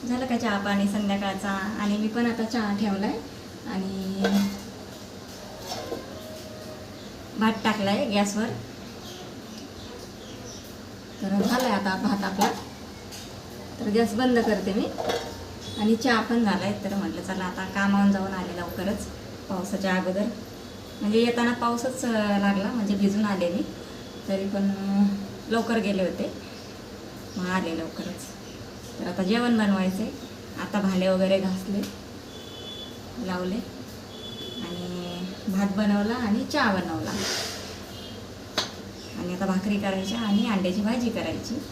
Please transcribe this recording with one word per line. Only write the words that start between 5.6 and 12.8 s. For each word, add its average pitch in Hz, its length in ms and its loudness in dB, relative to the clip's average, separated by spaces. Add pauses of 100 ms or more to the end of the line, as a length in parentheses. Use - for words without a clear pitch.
भात 220 140 4 (120)
टाकलाय 208 400 2
गॅसवर. 208 420 2 (2750)
तर 196 60 -2
झालाय 240 420 4
आता 196 260 2
भात 196 280 2
आपला. - 260 4 (1300)